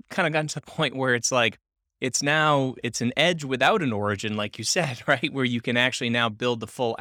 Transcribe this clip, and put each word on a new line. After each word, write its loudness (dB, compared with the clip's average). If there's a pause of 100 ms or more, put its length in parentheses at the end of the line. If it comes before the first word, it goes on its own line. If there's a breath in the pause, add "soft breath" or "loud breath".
kind 0
of 0
gotten -2
to -8
the -10
point -4
where 2
it's 0
like, 2 (420)
it's -2
now, 2
it's -4
an 0
edge 2
without 2
an 0
origin, -2
like -6
you -8
said, -2
<laughs> -20
right? 2
Where 0
you 0
can -2
actually 0
now 2
build -2
the -10
full -2